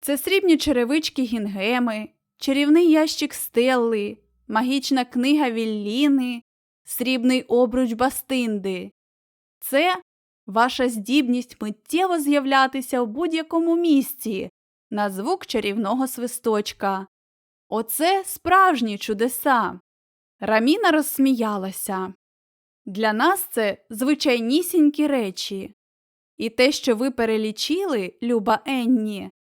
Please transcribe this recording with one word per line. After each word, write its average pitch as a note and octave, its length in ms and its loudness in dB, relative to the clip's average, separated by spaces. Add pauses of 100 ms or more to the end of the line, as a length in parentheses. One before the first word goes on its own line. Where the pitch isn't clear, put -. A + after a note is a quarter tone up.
Це C#4+ 180 -4
срібні F#4 380 2
черевички C#4 640 0
Гінгеми, G#3+ 840 -4 (280)
чарівний D4 540 4
ящик D#4 440 2
Стелли, A#3 840 0 (300)
магічна B3+ 560 0
книга C4 460 2
Вілліни, A#3 920 0 (420)
срібний B3+ 580 0
обруч B3 500 2
Бастинди. G#3+ 1000 -4 (680)
Це E4+ 360 0 (500)
ваша B3 420 0
здібність B3 760 -2
миттєво E4+ 560 -2
з'являтися C4+ 840 0
в A#3+ 40 -2
будь-якому E4 680 -2
місці C4 760 0 (400)
на G#3 200 -2
звук A3+ 360 -4
чарівного G#3+ 600 -2
свисточка. G#3 1000 -4 (640)
Оце D#4+ 560 0
справжні E4 720 2
чудеса». A3 840 -2 (600)
Раміна B3 500 2
розсміялася. G#3+ 1200 0 (720)
«Для G#3+ 260 -2
нас D#4+ 380 0
це G#3+ 280 -2 (120)
звичайнісінькі D4 1160 2
речі. G#3 680 -4 (640)
І A3+ 140 -4
те, B3+ 220 4
що B3+ 240 0
ви B3+ 140 -2
перелічили, A3 1120 -2
люба A3+ 440 0
Енні A3 640 -2 (120)